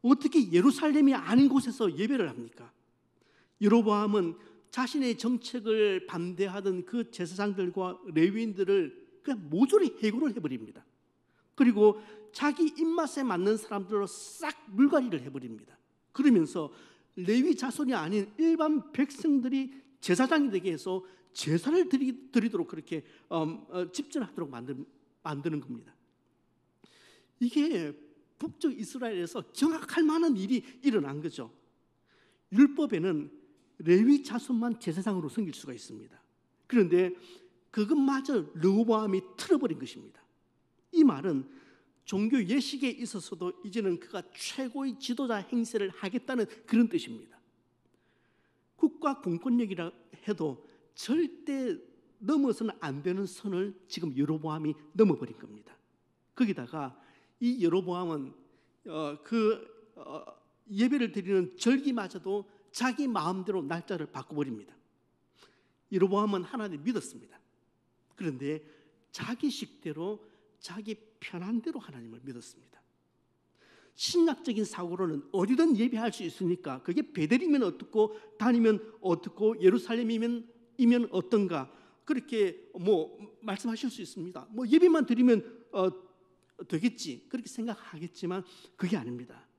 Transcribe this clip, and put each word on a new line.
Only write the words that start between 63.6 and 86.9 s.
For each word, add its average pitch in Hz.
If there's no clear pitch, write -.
날짜를 165
바꿔버립니다. 135
여로보암은 196
하나님을 190
믿었습니다. -
그런데 151
자기 -
식대로, 180
자기 208
편한 196
대로 311
하나님을 117
믿었습니다. -
신학적인 269
사고로는 175
어디든 247
예배할 233
수 -
있으니까 165
그게 180
베델이면 247
어떻고 214
단이면 226
어떻고 196
예루살렘이면, 233
이면 240
어떤가, 180
그렇게 220
뭐 185
말씀하실 220
수 -
있습니다. 170
뭐 233
예배만 320
드리면, 240
어, 185
되겠지, 165